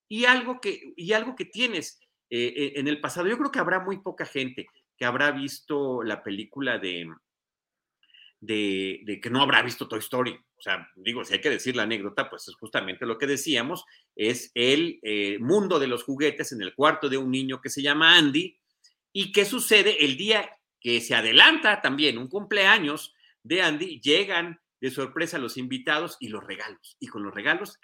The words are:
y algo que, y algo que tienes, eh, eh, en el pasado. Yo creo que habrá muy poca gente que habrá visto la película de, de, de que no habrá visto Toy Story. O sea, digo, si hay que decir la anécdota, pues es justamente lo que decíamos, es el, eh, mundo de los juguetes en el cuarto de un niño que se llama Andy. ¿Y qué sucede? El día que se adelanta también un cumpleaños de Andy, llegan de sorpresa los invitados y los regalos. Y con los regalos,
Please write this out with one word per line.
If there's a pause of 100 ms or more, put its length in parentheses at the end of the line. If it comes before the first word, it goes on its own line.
y
algo
que,
y
algo
que
tienes, (300)
eh,
eh,
en
el
pasado.
Yo
creo
que
habrá
muy
poca
gente (300)
que
habrá
visto
la
película
de, (1300)
de,
de
que
no
habrá
visto
Toy
Story. (260)
O
sea,
digo,
si
hay
que
decir
la
anécdota,
pues
es
justamente
lo
que
decíamos, (300)
es
el,
eh,
mundo
de
los
juguetes
en
el
cuarto
de
un
niño
que
se
llama
Andy. (540)
¿Y
qué
sucede?
El
día (300)
que
se
adelanta
también
un
cumpleaños (300)
de
Andy,
llegan (200)
de
sorpresa
los
invitados
y
los
regalos.
Y
con
los
regalos,